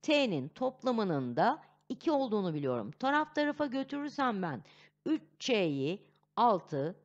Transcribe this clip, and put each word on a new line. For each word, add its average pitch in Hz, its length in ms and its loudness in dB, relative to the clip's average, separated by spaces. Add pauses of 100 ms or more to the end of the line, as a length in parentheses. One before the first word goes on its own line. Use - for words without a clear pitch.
T'nin 233 460 2
toplamının 202 880 -2
da 214 280 2 (260)
iki 294 220 -2
olduğunu 214 420 0
biliyorum. 127 460 -2
Taraf 294 360 0
tarafa 302 300 0
götürürsem 269 760 -4
ben 151 220 -6 (420)
üç 302 160 -2 (180)
Ç'yi 170 680 0 (280)
altı 180 680 2